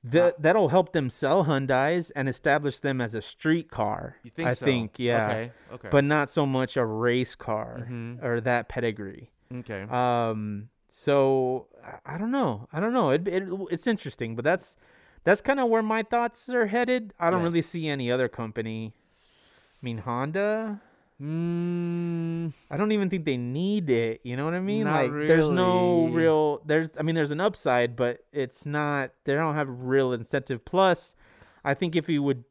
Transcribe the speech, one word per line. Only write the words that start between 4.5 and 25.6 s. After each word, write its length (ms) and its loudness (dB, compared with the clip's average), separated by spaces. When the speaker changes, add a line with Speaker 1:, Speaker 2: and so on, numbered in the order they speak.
Speaker 2:
so? 120 -4
Speaker 1:
think, 320 0
yeah. 300 2
Speaker 2:
Okay, 240 -4
okay. 180 -16
Speaker 1:
But 100 6
not 260 2
so 160 0
much 320 -2
a 80 2
race 520 0
car 520 -6
Speaker 2:
Mm-hmm. 360 -12
Speaker 1:
or 160 -2
that 280 0
pedigree. 640 -6
Speaker 2:
Okay. 280 -10
Speaker 1:
Um, 880 -2
so 800 0
I, 300 -14
I 40 -8
don't 140 -4
know. 400 -2
I 80 -6
don't 120 -2
know. 180 2
It, 180 0
it, 160 -2
it's 160 -4
interesting, 480 -4
but 100 -8
that's, 300 0
that's 180 4
kinda 240 0
where 200 2
my 180 0
thoughts 460 -2
are 180 0
headed. 540 -2
I 100 2
don't 140 2
really 160 2
Speaker 2:
Yes. 60 -4
Speaker 1:
see 220 -6
any 220 -2
other 180 2
company. 680 -6
I 880 -20
mean, 160 -6
Honda. 800 -2
Speaker 2:
Mm. 1300 -2
Speaker 1:
I 60 -6
don't 160 0
even 180 0
think 140 -4
they 120 0
need 540 -2
it. 340 0
You 120 -6
know 80 -4
what 100 -2
I 60 -4
mean? 240 -2
Speaker 2:
Not 200 2
Speaker 1:
Like, 80 -2
there's 200 6
no 580 4